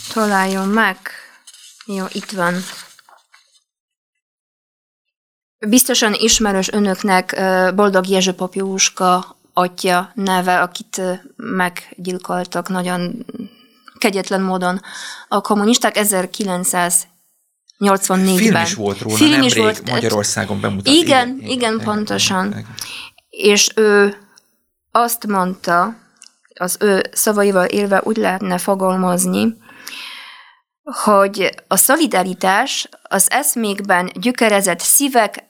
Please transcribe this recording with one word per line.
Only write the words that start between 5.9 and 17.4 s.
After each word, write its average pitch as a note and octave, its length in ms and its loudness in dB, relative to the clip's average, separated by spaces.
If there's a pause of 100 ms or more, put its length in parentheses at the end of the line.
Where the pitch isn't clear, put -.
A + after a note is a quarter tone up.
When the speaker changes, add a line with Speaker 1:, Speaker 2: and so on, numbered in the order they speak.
Speaker 1:
ismerős G3+ 540 0
önöknek, F#3+ 640 0
ö, F#3 420 2
Boldog F#3+ 320 2
Jezső F#3 260 2
pap F#3 220 -6
Jóska F#3+ 840 -2 (160)
atya F3+ 640 0
neve, F#3 460 0
akit, - 380 -6
ö, F#3 140 -2 (240)
meggyilkoltak F3+ 1300 -6
nagyon F3+ 560 -4 (760)
kegyetlen F#3+ 440 0
módon F#3 380 -2 (480)
a G3+ 120 0
kommunisták G#3 560 2
ezerkilencszáznyolcvannégyben. F#3+ 2500 -2